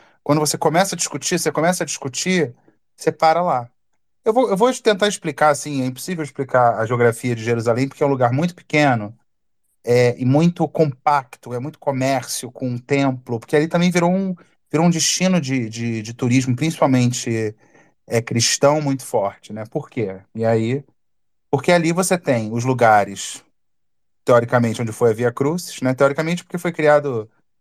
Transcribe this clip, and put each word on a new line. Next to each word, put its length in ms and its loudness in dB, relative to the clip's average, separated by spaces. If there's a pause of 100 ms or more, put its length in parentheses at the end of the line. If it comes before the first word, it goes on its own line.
(220)
quando 160 0
você 180 -2
começa 380 0
a 20 -6
discutir, 440 -4
você 100 -2
começa 320 0
a 40 -6
discutir, 680 -4 (400)
você 160 -4
para 320 2
lá. 260 -2 (560)
Eu 80 2
vou, 160 2
eu 80 0
vou 180 4
tentar 340 2
explicar, 400 0
assim: 340 -2
é 40 -2
impossível 360 -6
explicar 560 0
a 80 -2
geografia 480 0
de 80 -6
Jerusalém, 460 0
porque 160 -4
é 20 4
um 40 2
lugar 220 2
muito 220 -2
pequeno, 580 0 (680)
é, 340 2
e 80 -4
muito 440 2
compacto, 840 -2
é 60 -6
muito 220 -10
comércio 720 -4
com 160 -6
um 100 -4
templo, 600 -2
porque 160 -2
ali 100 2
também 240 2
virou 200 2
um, 260 -2 (340)
virou 140 2
um 60 4
destino 500 0
de, 300 -2
de, 320 -4
de 100 -12
turismo, 420 0
principalmente, 1000 0 (500)
é, 140 -2
cristão, 640 2
muito 200 -2
forte, 480 -4
né? 140 -10
Por 240 -8
quê? 320 -6 (140)
E 100 -4
aí, 400 0 (680)
porque 220 2
ali 180 4
você 280 0
tem 340 -2
os 120 -2
lugares, 800 2 (840)
teoricamente, 560 2
onde 100 -6
foi 200 2
a 20 -6
Via 180 0
Crucis, 480 -4
né? 140 0
Teoricamente, 500 0
porque 140 -10
foi 120 -4
criado, 600 2 (300)